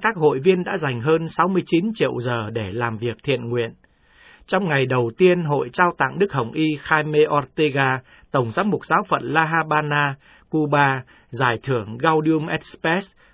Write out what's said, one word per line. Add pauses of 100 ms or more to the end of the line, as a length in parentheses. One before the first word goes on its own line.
các
hội
viên
đã
dành
hơn
sáu
mươi
chín
triệu
giờ
để
làm
việc
thiện
nguyện. (760)
Trong
ngày
đầu
tiên,
hội
trao
tặng
Đức
Hồng
Y (120)
Jaime
Ortega, (300)
Tổng
giám
mục
giáo
phận
La
Habana, (360)
Cuba, (260)
giải
thưởng
Gaudium
et
Spes, (280)